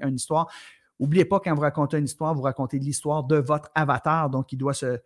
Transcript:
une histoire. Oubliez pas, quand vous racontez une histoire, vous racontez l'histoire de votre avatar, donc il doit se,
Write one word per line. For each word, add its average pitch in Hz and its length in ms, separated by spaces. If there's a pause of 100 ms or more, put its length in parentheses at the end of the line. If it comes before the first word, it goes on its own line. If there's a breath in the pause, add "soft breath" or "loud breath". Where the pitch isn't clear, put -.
une 131 100
histoire. 156 320 (540 loud breath)
Oubliez 156 240
pas, 190 160
quand 165 140
vous 143 80
racontez 147 340
une 147 80
histoire, 156 300
vous 135 80
racontez 135 360
l'histoire 147 460
de 151 120
votre 147 380
avatar, 147 540
donc 135 240
il 131 60
doit 135 160
se, 123 320